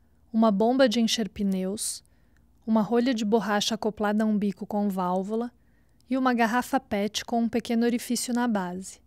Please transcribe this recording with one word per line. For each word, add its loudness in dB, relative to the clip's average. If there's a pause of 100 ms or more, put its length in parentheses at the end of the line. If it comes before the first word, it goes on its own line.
(320)
uma 6
bomba 4
de 0
encher 0
pneus, -4 (640)
uma 4
rolha 2
de -2
borracha 0
acoplada 0
a 2
um 2
bico -2
com -2
válvula -2 (580)
e 0
uma 2
garrafa 0
pet -4
com -2
um 2
pequeno 0
orifício -2
na 0
base. -4